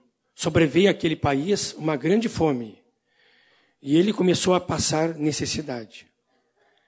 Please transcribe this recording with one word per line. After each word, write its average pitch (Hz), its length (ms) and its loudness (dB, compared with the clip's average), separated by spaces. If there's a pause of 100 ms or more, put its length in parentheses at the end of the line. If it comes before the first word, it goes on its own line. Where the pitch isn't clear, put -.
(340)
sobreveio 165 560 2
àquele 160 240 -2
país 151 600 -2
uma 156 200 -2
grande 180 320 0
fome, 127 560 -2 (1000)
e 143 160 0
ele 202 160 4
começou 180 420 2
a 175 60 2
passar 160 540 -2
necessidade. 143 920 -6 (800)